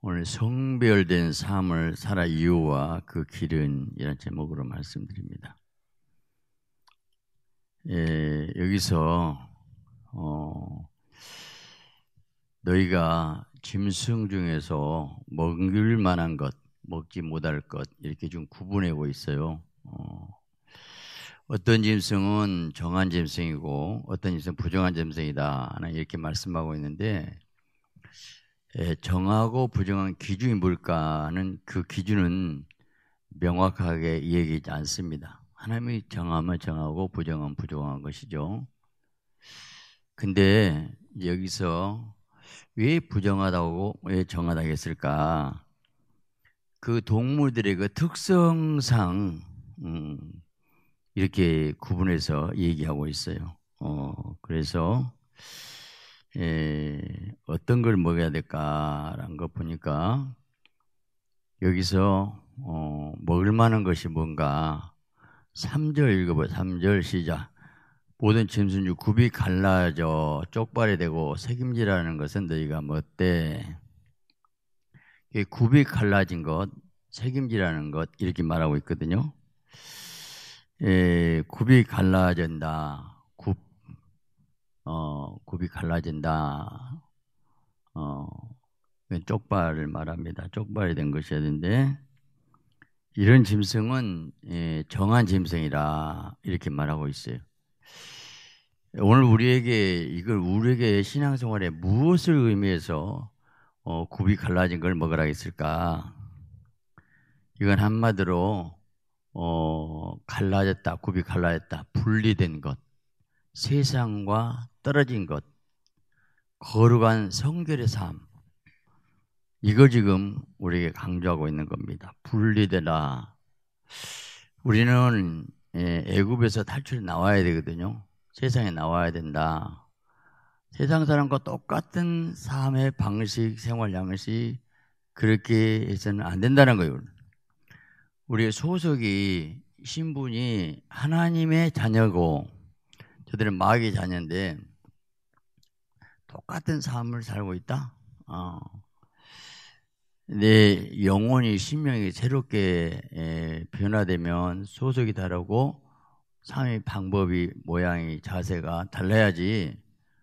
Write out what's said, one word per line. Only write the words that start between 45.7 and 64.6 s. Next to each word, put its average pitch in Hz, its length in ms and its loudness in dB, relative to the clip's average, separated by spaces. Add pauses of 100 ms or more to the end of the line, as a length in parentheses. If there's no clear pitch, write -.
그 117 220 -2
동물들의 117 760 2
그 101 160 -2
특성상, 143 1500 2 (420)
음, 78 340 -8 (960)
이렇게 82 580 2
구분해서 82 840 -2
얘기하고 78 500 -2
있어요. 82 520 -8 (220)
어, 73 340 -6 (260)
그래서, 85 720 -2 (1300)
에, 78 600 -2 (480)
어떤 120 360 0
걸 113 160 4
먹여야 85 320 2
될까라는 76 1080 -4
거 82 120 -8
보니까 85 840 -4 (1300)
여기서, 95 840 2 (200)
어, 76 580 -6
먹을 87 320 2
만한 113 320 4
것이 87 240 -2
뭔가? 78 840 -2 (580)